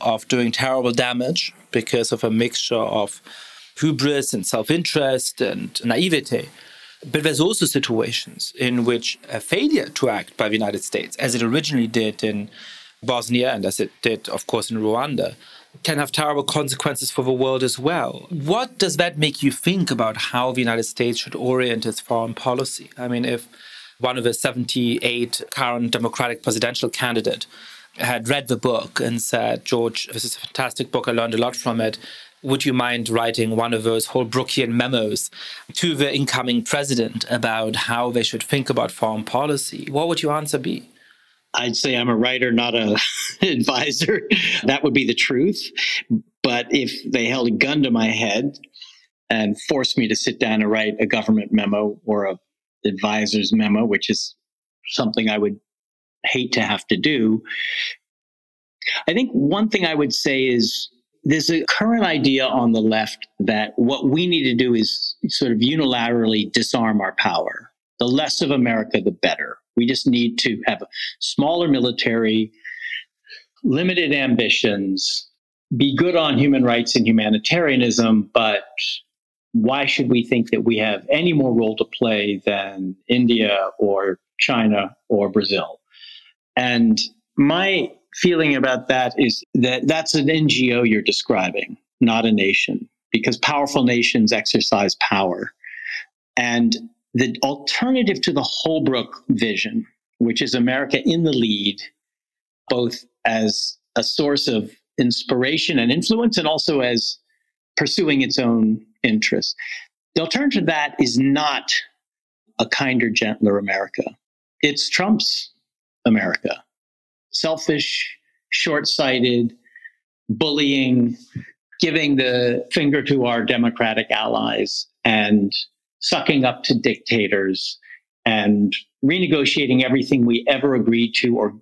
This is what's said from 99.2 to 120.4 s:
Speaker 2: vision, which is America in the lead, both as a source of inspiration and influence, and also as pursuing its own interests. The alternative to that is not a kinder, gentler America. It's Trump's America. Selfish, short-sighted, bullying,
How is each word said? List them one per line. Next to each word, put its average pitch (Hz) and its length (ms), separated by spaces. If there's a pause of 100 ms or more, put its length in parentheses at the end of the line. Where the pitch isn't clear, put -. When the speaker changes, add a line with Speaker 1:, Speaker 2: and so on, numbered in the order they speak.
Speaker 2:
vision, 110 560 (320)
which 117 240
is 127 120
America 131 500
in 165 200
the 156 80
lead, 104 480 (880)
both 120 360 (200)
as 110 540 (180)
a 117 60
source 143 440
of 107 240 (280)
inspiration 127 800
and 117 120
influence, 226 460
and 160 100
also 151 340
as 123 380 (580)
pursuing 151 440
its - 180
own 113 460 (200)
interests. - 500 (640)
The 160 60
alternative 240 380
to 160 60
that 151 340
is 120 180
not 139 540 (840)
a 117 80
kinder, 127 440
gentler 107 480
America. 98 440 (580)
It's 143 280
Trump's - 640 (520)
America. 101 580 (680)
Selfish, - 840 (340)
short-sighted, 127 1040 (760)
bullying, 135 880 (640)